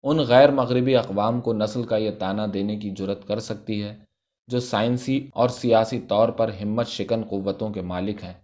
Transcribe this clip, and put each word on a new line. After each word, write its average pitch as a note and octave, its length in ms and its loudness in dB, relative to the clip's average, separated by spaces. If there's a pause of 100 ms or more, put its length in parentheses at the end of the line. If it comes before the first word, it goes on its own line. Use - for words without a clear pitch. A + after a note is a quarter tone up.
ان D3 140 0
غیر B2+ 340 8
مغربی B2+ 440 2
اقوام A2 460 2
کو A#2+ 120 -2
نسل G#2+ 300 -2
کا A2 140 0
یہ G#2+ 220 0
تانا G2+ 340 -2
دینے G2+ 220 -2
کی G#2 140 -8
جرت G2 380 -6
کر G#2+ 120 -2
سکتی G#2+ 440 -6
ہے G#2 140 -10 (500)
جو B2 120 -2
سائنسی B2 760 -2
اور B2 160 2
سیاسی A2+ 500 2
طور G#2+ 300 2
پر A2 220 -2 (100)
ہمت G#2+ 260 -2
شکن A2+ 420 -4
قوتوں G2 400 -4
کے G2+ 120 -8
مالک F2+ 420 -6
ہیں؟ F2+ 100 -14 (100)